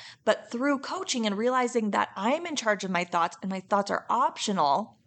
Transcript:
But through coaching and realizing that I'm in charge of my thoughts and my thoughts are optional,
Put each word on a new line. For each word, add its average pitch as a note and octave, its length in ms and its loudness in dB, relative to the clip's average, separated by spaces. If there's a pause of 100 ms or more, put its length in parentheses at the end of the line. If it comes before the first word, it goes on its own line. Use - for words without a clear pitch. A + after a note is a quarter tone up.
(240)
But - 280 0
through C4+ 280 0
coaching C#4 460 -4
and G3+ 120 -2
realizing A#3+ 540 0
that G#3 240 2
I'm C4+ 300 0
in D#4+ 100 -6
charge G#3 280 0
of F#3+ 80 -4
my F3 120 2
thoughts F3 380 0
and F#3+ 100 -6
my F#3+ 100 -4
thoughts G3+ 300 0
are - 180 -2
optional, G3 960 2